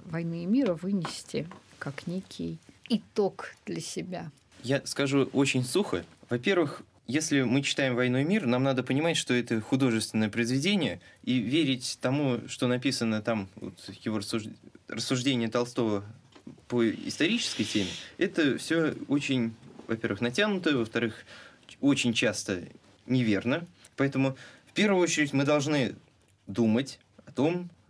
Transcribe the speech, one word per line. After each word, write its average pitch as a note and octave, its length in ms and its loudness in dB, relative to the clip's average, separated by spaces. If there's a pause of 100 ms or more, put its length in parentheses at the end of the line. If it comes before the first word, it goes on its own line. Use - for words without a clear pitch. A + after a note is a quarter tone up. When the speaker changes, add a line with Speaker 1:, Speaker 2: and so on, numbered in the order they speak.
Speaker 1:
«Войны E3+ 380 -6
и - 20 -6
мира» G#3+ 300 2
вынести E3 720 -4 (320)
как - 260 -10
некий E3+ 540 -8 (300)
итог - 680 -4 (100)
для E3 160 -6
себя? E3+ 500 -10 (320)
Speaker 2:
Я C3+ 220 0
скажу C#3 380 2 (100)
очень C3+ 300 2
сухо. B2 420 0 (240)
Во-первых, D#3 540 0 (240)
если D3 340 2
мы B2+ 200 2
читаем C3+ 340 0
«Войну B2+ 240 2
и C#3 40 2
мир», F#3 220 0
нам B2 180 2
надо C3 200 2
понимать, D3+ 340 2
что - 160 0
это A#2+ 260 2
художественное A2 720 2
произведение, C3 720 0 (220)
и B2+ 160 2
верить C3 600 0
тому, C3 460 2
что - 200 -2
написано B2 540 0
там, G#2 340 -2
вот - 340 -14 (160)
его G#2+ 120 0
рассуж-, G#2+ 300 -4 (400)
рассуждение B2 600 0
Толстого A2+ 540 0 (680)
по A#2 200 2
исторической - 760 -2
теме, G2 240 -2 (280)
это D3+ 400 2
всё D#3+ 360 0 (160)
очень, B2+ 440 0 (340)
во-первых, A2 340 -2
натянуто, E3 560 2
во-вторых, A#2 480 -2 (560)
очень C3+ 320 4
часто G2+ 500 0 (440)
неверно. B2 580 2 (320)
Поэтому C3+ 400 0 (300)
в - 60 -20
первую G3+ 300 4
очередь D#3+ 300 2
мы C3+ 100 4
должны D3 520 2 (520)
думать A#2 520 2 (260)
о - 80 -20
том, F3 360 0 (200)